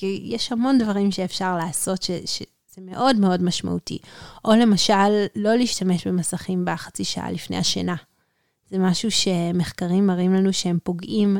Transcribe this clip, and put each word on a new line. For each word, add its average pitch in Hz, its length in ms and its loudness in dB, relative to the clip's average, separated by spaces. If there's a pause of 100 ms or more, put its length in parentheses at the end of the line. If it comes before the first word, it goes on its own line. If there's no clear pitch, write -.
יש 196 480 -6
המון 254 260 2
דברים 202 340 2
שאפשר 185 460 -4
לעשות 185 460 -4
ש-, - 80 -4 (140)
שזה - 560 -12
מאוד 233 340 0
מאוד 185 280 4
משמעותי. 175 540 -2 (480)
או 226 60 4
למשל, 208 720 4 (100)
לא 214 200 2
להשתמש 190 520 0
במסכים 180 580 -2
בחצי 170 380 -6
שעה - 280 -4
לפני 180 260 -6
השינה. 180 380 -2 (760)
זה 190 80 -4
משהו 185 340 2
שמחקרים 180 960 0
מראים 185 260 2
לנו 190 200 2
שהם 175 300 0
פוגעים 196 560 0